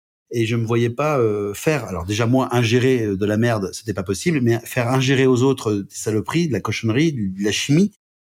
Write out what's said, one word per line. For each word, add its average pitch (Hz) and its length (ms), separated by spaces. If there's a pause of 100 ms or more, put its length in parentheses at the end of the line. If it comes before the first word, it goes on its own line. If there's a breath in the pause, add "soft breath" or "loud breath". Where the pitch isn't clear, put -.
(320)
et 117 140
je 113 100
me 117 100
voyais 117 240
pas, 143 300
euh, 104 340
faire, 147 300
alors 92 220
déjà 104 200
moi, 123 300
ingérer, 123 480
euh, 104 140
de 101 80
la 104 100
merde, 110 380
c'était - 200
pas 95 100
possible, 135 360
mais 117 240
faire 120 240
ingérer 131 400
aux 123 160
autres, 131 280
euh, 101 120
des - 120
saloperies, 110 520
de 135 60
la 95 80
cochonnerie, 113 500
du, 107 200
de 98 120
la 104 80
chimie, 160 400 (320)